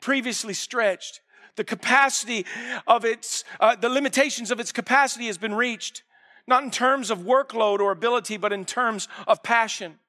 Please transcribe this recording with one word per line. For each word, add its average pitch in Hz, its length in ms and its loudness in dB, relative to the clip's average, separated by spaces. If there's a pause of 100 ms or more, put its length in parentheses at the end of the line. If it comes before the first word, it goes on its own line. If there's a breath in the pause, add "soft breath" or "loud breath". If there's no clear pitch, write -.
previously 233 540 -4
stretched. - 640 -2 (340 soft breath)
The 214 80 -4
capacity 240 840 0 (400 loud breath)
of 233 180 4
its, - 380 -4 (160 loud breath)
uh, 220 160 6
the 214 140 0
limitations 262 600 0
of 233 100 -2
its 233 120 -8
capacity 240 560 0
has 196 100 -6
been 208 160 -4
reached, 226 480 -4 (460 soft breath)
not 254 160 4
in 254 80 -8
terms 254 400 0
of 190 80 -2
workload 220 600 2
or 202 120 2
ability, 214 440 0
but 202 160 -2
in 196 140 -4
terms 226 420 -2 (200 loud breath)
of - 160 4
passion. 214 640 0